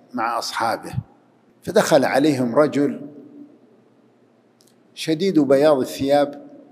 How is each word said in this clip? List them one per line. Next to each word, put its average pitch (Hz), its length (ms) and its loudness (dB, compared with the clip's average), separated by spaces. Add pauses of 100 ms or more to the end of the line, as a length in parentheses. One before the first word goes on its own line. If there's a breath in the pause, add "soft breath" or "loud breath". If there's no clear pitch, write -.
(140)
مع 117 260 -4
أصحابه، 104 540 -6 (680)
فدخل 170 440 2
عليهم 127 500 0
رجل 143 460 0 (1900)
شديد 160 460 -2
بياض 139 400 4
الثياب، 139 680 -2 (240)